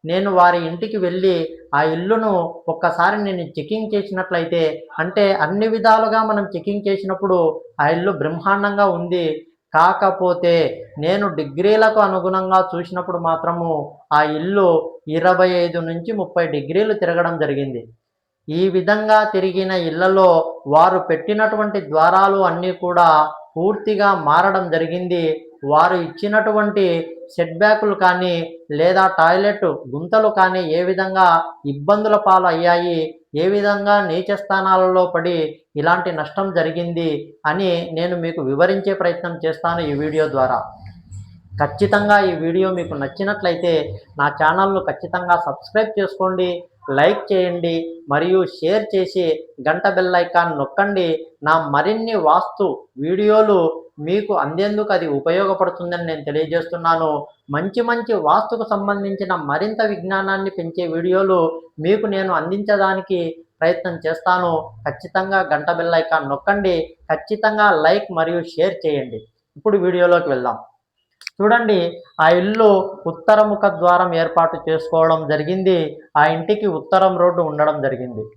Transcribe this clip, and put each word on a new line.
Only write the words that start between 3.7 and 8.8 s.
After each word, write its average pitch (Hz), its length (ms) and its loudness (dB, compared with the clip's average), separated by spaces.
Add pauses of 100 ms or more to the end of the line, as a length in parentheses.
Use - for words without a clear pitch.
చేసినట్లయితే, 185 680 -2 (400)
అంటే 190 220 0 (200)
అన్ని 202 300 0
విధాలుగా 220 460 4 (100)
మనం 208 140 0 (100)
చెకింగ్ 202 340 -6
చేసినప్పుడు 190 500 -2 (440)
ఆ - 120 2
ఇల్లు 180 180 -2 (100)
బ్రహ్మాండంగా 202 640 0 (120)